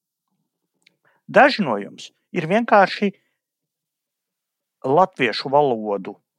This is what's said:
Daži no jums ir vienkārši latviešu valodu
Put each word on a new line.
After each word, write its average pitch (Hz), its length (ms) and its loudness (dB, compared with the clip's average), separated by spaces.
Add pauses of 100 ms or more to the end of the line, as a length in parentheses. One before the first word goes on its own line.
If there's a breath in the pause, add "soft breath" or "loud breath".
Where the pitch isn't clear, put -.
(1300)
Daži 220 360 4
no 127 160 -4
jums - 320 -18 (180)
ir 170 160 -4
vienkārši 208 640 0 (1800)
latviešu 139 640 0
valodu 107 640 -2 (260)